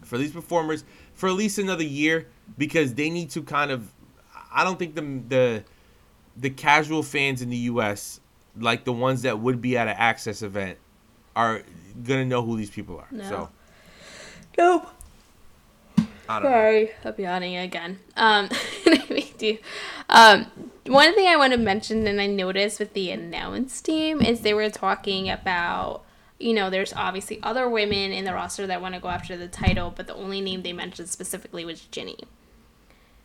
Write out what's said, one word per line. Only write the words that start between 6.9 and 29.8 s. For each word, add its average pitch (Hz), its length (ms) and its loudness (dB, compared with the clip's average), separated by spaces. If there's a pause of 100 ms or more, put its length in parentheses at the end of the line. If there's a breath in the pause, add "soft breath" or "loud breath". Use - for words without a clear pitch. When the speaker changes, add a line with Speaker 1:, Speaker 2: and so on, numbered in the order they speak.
Speaker 1:
fans 135 400 -2
in 120 80 -6
the 123 60 -4
U 120 260 0
S, - 380 -4 (380)
like, 117 260 0
the 127 80 -2
ones 123 300 0
that 117 180 0
would 123 200 0
be 123 160 0
at 117 120 0
an 104 100 -2
Access 113 440 -2
event, 98 360 -8 (560)
are 113 280 0 (420)
gonna 131 200 0
know 123 180 0
who 113 140 -2
these 104 140 -6
people 92 280 -12
are. - 120 -20
Speaker 2:
No. 208 180 -12
Speaker 1:
So. 87 200 -8 (1080 loud breath)
Speaker 2:
Nope. 349 280 6 (1400)
Speaker 1:
I 220 120 -2
don't - 40 -4
know. 277 40 4
Speaker 2:
Sorry, 220 420 6 (140)
I'm 220 140 -8
yawning 180 380 -4
again. 180 420 -8 (180)
Um, 208 340 4
<laughs> - 0 -
I - 340 -8
didn't - 260 6
mean - 280 -4
to. 220 200 -2 (500 loud breath)
Um, 220 380 10 (400)
one 294 280 8
thing 392 140 6
I 339 80 8
wanna 262 220 6
mention, 220 480 0
and 202 140 0
I 202 60 0
noticed 196 540 0
with 202 140 -6
the 190 160 -4
announce 175 680 -8
team, 311 420 0
is 233 180 2
they 208 140 0
were 214 160 0
talking 190 580 -4
about, 185 720 -4 (360 soft breath)
you 233 140 -2
know, 202 180 0
there's 190 240 -2
obviously 190 480 -6
other 247 260 -2
women 208 440 -2
in 185 120 -6
the 185 80 -4
roster 185 340 -8
that 180 160 -4
wanna 185 180 -8
go 185 80 -8
after 180 280 -8
the 175 120 -12
title, 180 460 -2